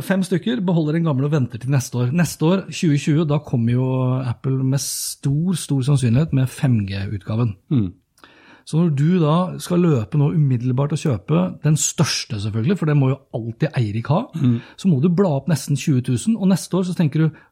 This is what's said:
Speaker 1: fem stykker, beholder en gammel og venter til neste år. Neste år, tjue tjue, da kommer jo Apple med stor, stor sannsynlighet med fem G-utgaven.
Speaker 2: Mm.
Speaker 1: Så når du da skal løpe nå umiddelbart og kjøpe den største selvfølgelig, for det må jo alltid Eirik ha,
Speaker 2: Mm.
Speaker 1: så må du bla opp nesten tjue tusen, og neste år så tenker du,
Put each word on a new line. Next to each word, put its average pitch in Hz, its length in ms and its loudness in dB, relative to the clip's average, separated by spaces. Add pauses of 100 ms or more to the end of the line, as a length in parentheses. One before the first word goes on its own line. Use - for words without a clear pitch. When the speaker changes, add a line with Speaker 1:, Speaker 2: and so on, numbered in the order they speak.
Speaker 1:
fem 190 220 0
stykker, 220 360 -2
beholder 165 380 0
en 165 100 0
gammel 139 200 0
og 147 40 -4
venter 123 280 -2
til 131 120 -4
neste 123 260 -2
år. 123 140 0
Neste 165 320 0
år, 185 240 2
tjue 147 300 0
tjue, 160 300 2
da 147 100 2
kommer 120 340 0
jo 127 160 0 (300)
Apple 131 460 -4
med 131 160 0
stor, 156 760 -4
stor 139 260 -2
sannsynlighet 131 500 2
med 131 180 2
fem 123 360 0
G-utgaven. 101 680 -4 (160)
Speaker 2:
Mm. 107 200 0 (680)
Speaker 1:
Så - 180 -4
når 170 160 2
du 139 120 2 (100)
da 160 200 2 (200)
skal 175 260 -2
løpe 143 340 2
nå 143 160 4
umiddelbart 131 640 0
og 147 60 -2
kjøpe 147 380 -2 (260)
den 151 100 4
største - 640 -2
selvfølgelig, 110 400 -2
for 165 80 -2
det 147 100 2
må 135 140 4
jo 139 60 -2 (160)
alltid 117 420 -4
Eirik 113 320 -2
ha, 160 140 2 (140)
Speaker 2:
Mm. 123 260 0 (160)
Speaker 1:
så - 120 -4
må 135 140 4
du 185 60 4
bla 175 280 2
opp - 120 -6
nesten 147 280 -2
tjue 131 240 0
tusen, 127 360 0
og 196 120 -2
neste - 280 0
år 185 100 0
så 180 80 -4
tenker 156 240 0
du, 156 120 2 (220)